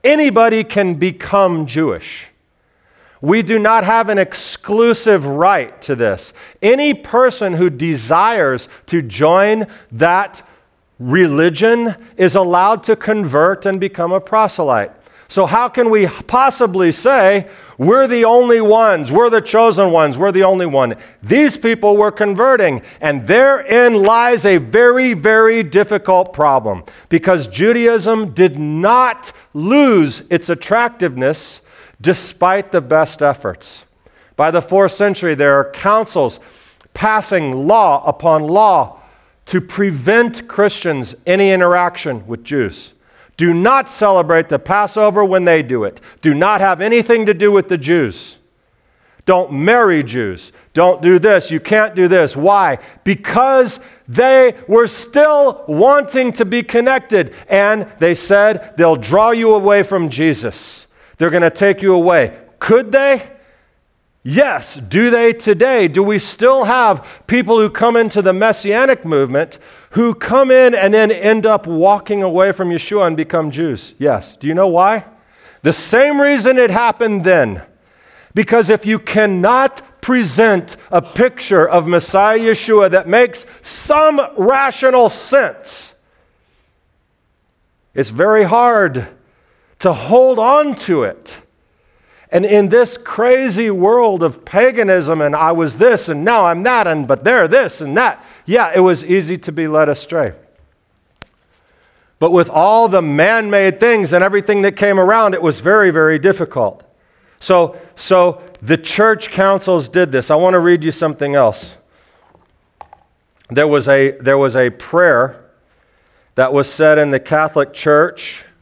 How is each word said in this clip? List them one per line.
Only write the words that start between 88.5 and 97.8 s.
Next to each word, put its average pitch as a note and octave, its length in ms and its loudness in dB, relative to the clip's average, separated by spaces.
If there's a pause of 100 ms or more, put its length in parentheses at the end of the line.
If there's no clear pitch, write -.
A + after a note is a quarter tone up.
to F#3 140 0
hold A3+ 460 2
on C#4 360 0
to D#3+ 300 -2
it. - 340 -12 (920)
And F3+ 140 0
in G#3 240 2
this A#3+ 300 0
crazy A#3 720 -2
world G3+ 520 0
of D#3 220 -4
paganism, F#3+ 800 0
and D3 120 0
I D#3+ 180 0
was D#3+ 240 -2
this, G#3+ 320 2
and D3+ 160 -6
now G#3+ 220 2
I'm E3+ 180 -2
that, A#3+ 220 0
and D#3 220 -4
but C3+ 160 -2
they're A3 240 2
this A3+ 320 0